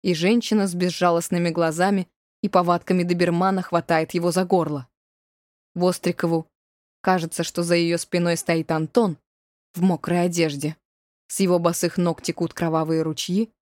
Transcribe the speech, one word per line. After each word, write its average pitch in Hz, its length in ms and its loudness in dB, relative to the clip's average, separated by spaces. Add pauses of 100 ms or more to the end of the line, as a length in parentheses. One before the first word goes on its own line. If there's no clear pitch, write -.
И 180 120 0
женщина 208 520 2
с 175 80 -4
безжалостными 175 760 0
глазами 175 580 0 (340)
и 202 60 -2
повадками 175 540 2
добермана 175 600 2
хватает 165 520 0
его 175 180 0
за 185 120 0
горло. 151 440 0 (840)
Вострикову 170 760 0 (520)
кажется, 170 420 -2
что - 180 -4
за 170 140 2
ее 170 220 2
спиной 170 380 0
стоит 165 340 -2
Антон 160 480 0 (560)
в 170 80 -2
мокрой 175 420 2
одежде. 156 520 -2 (520)
С - 120 -8
его 180 180 4
босых 170 380 0
ног 175 260 0
текут - 320 -6
кровавые 160 480 0
ручьи 180 500 -2 (120)